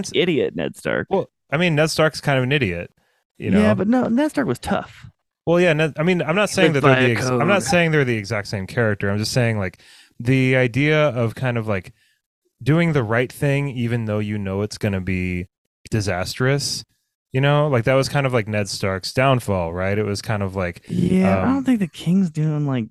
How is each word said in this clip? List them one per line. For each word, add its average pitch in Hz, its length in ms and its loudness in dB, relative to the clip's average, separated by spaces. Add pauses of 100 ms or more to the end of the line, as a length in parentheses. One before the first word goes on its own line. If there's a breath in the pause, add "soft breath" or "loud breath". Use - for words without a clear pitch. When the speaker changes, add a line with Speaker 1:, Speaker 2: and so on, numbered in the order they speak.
Speaker 1:
sense - 100 -12
Speaker 2:
idiot 147 400 0
Ned 78 220 -6
Stark. 64 320 -4
Speaker 1:
Well, 185 200 -2 (220)
I 147 60 0
mean, 170 180 2
Ned 156 140 2
Stark's 156 320 0
kind 139 160 0
of 127 80 2
an 131 80 0
idiot, 90 380 -2 (460)
you - 140 -4
Speaker 2:
Yeah, 208 180 6
Speaker 1:
know? 214 60 4
Speaker 2:
but 196 140 -2
no, 247 180 2
Ned 277 240 0
Stark 247 160 -2
was 123 120 -2
tough. - 500 -6 (360)
Speaker 1:
Well, 170 140 2
yeah, 180 140 4
Ned, 156 240 -2
I 156 60 0
mean, 175 180 2
I'm 151 160 -2
not 208 120 2
Speaker 2:
He - 60 -8
Speaker 1:
saying 165 160 4
Speaker 2:
lived 139 140 2
Speaker 1:
that - 20 6
they're 135 80 6
Speaker 2:
by 131 60 4
Speaker 1:
the 127 60 4
Speaker 2:
a 120 40 4
Speaker 1:
ex-, 110 160 0
I'm 127 220 0
not 202 60 4
Speaker 2:
code. 185 80 0
Speaker 1:
saying 170 280 2
they're 151 140 4
the 120 100 0
exact 104 320 -4
same 95 200 -6
character. 104 440 0
I'm 104 60 -2
just 107 160 -4
saying, 117 260 2
like, 92 200 -6 (380 loud breath)
the 131 380 2
idea 143 540 2
of 117 260 -2
kind 123 220 -2
of, 110 100 -4
like, 98 240 -4 (720)
doing 160 300 2
the 139 100 2
right 113 280 0
thing 143 360 -2
even 120 380 -2
though 107 140 -2
you 107 180 -4
know 98 240 -4
it's 104 160 -6
gonna 98 240 -2
be 90 460 -2 (440)
disastrous, 110 920 -2 (480)
you 131 100 0
know? 147 260 4
Like, 123 180 2
that 135 100 4
was 135 140 2
kind 143 160 0
of, 127 80 -2
like, 110 140 0
Ned 104 220 -2
Stark's 95 440 -4
downfall, 104 600 0
right? 95 240 -2
It 107 80 0
was 101 160 -4
kind 104 220 -4
of 95 120 -4
like, 90 320 -4
Speaker 2:
Yeah, 185 500 2
I 190 60 0
Speaker 1:
um, 247 120 2
Speaker 2:
don't 277 80 -2
think 254 160 2
the 190 80 -2
king's 180 420 0
doing, 151 380 -2
like, 123 240 -2